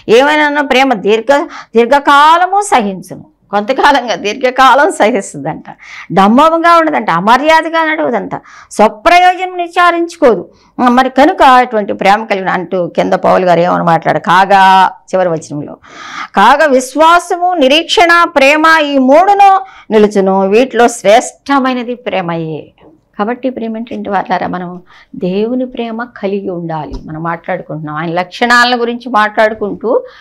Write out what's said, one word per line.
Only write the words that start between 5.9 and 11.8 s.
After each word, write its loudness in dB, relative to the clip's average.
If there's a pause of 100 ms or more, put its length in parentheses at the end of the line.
డంబముగా 4
ఉండదంట, 0
అమర్యాదగా 0
నడవదంట, -4 (360)
స్వప్రయోజనం 2
విచారించుకోదు. 0 (320)
ఆ, 2
మరి 2
కనుక 2
అటువంటి 2